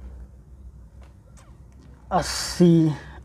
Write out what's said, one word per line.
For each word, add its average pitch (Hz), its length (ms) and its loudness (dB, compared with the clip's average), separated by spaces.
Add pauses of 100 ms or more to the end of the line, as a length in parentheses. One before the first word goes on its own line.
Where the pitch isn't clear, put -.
(2000)
अस्सी, 170 840 2 (320)